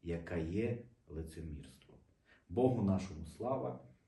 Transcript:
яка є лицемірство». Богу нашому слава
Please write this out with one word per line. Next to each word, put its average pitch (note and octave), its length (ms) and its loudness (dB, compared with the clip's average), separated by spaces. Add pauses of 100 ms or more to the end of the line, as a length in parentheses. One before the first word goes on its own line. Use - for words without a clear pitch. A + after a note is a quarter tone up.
яка E2+ 340 -4
є F#2+ 420 2 (300)
лицемірство». D#2 840 -10 (540)
Богу A2+ 340 6
нашому F#2 420 2
слава - 560 -2 (280)